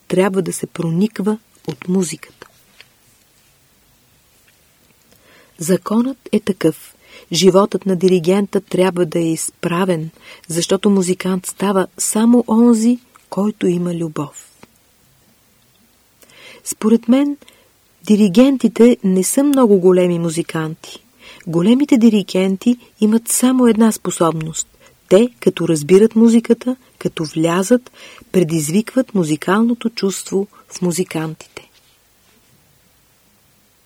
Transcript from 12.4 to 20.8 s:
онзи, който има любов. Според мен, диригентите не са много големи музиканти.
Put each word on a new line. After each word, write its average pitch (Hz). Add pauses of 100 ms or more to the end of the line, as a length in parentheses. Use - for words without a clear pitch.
онзи, 233 (320)
който 208
има 175
любов. 156 (2250)
Според 226
мен, 285 (720)
диригентите 226
не 185
са 277
много 254
големи 180
музиканти. 160 (420)